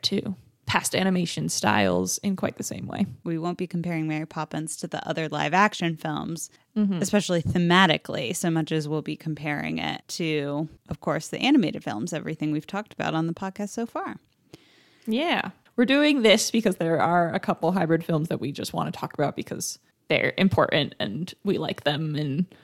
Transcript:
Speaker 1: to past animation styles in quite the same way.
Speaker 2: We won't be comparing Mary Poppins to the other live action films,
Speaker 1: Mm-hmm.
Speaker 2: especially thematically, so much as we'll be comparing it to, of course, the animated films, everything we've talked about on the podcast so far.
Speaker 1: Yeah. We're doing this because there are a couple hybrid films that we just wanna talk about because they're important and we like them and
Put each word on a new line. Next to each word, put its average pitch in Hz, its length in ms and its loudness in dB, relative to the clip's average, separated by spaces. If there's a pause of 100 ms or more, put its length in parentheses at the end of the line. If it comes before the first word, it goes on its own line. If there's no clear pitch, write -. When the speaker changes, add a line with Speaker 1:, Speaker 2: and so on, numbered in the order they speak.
Speaker 1:
to 196 320 -4 (320)
past - 280 0
animation 180 540 0
styles 95 680 2
in 202 160 -2
quite - 220 -4
the - 60 -10
same - 240 -8
way. - 180 -2 (200)
Speaker 2:
We 165 120 -4
won't 175 200 -6
be 185 100 -6
comparing 165 400 -4
Mary 156 180 -4
Poppins 156 520 -8
to 175 100 -8
the - 220 -8
other 160 180 -4
live 147 260 -2
action 180 440 2
films, 156 520 -6 (280)
Speaker 1:
Mm-hmm. 196 240 2
Speaker 2:
especially 185 400 2
thematically, 175 920 4
so - 160 -2
much 160 220 0
as 156 160 -2
we'll 151 140 -2
be 156 160 -8
comparing 151 600 -6
it 80 300 -6
to, 151 600 -2 (180)
of - 140 -10
course, 160 260 -2
the - 140 -8
animated 262 420 4
films, 113 300 -4
everything 156 380 -4
we've 151 160 -4
talked 202 260 -8
about 160 200 -4
on 160 140 0
the 170 60 -4
podcast 196 360 -8
so 233 160 -6
far. 302 300 -8 (920)
Speaker 1:
Yeah. 247 420 0 (260)
We're 240 100 6
doing 285 360 6
this 214 300 6
because 214 260 4
there 165 240 2
are 170 320 4
a 190 60 0
couple 165 320 0
hybrid 170 340 2
films 165 240 2
that - 100 -2
we 139 120 -4
just - 220 -8
wanna 156 180 -2
talk - 220 -10
about 143 220 -2
because - 440 -8 (280)
they're 127 300 2
important 156 600 2
and 156 340 -6 (100)
we 196 140 0
like - 260 -6
them 151 320 -2
and 151 300 -2 (180)